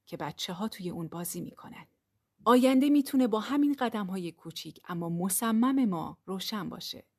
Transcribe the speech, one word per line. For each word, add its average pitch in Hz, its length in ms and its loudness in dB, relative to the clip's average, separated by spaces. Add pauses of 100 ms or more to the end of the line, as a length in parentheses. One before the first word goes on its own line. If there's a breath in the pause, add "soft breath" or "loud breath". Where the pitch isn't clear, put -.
که 170 120 -12
بچه‌ها 175 500 -6
توی 180 220 -10
اون 165 180 -6
بازی 170 340 -8
می‌کنن. - 460 -16 (580)
آینده 262 440 6
می‌تونه 277 380 4
با 214 120 0
همین 285 400 2
قدم‌های 190 520 -4
کوچیک - 540 -14
اما 170 240 -6
مصمم 226 760 2
ما 160 400 -2
روشن 185 440 -6
باشه. - 340 -12 (160)